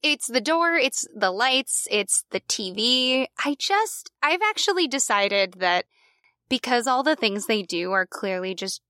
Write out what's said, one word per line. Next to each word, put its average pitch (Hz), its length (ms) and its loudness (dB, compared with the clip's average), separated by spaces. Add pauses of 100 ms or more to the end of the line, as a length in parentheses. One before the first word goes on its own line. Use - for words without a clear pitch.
it's 294 260 0
the 240 120 2
door, 330 340 2
it's 269 400 0
the 202 180 2
lights, 262 580 0
it's 202 400 0
the - 160 -2
T 190 260 -6
V. 254 540 2 (180)
I 285 140 0
just, - 540 -2 (100)
I've 330 200 2
actually 403 440 0
decided 202 720 2
that 180 280 2 (640)
because 247 380 0
all 262 160 2
the 294 140 2
things 208 300 -2
they 214 160 0
do 175 280 -4
are 190 160 2
clearly 185 480 -6
just 190 360 -8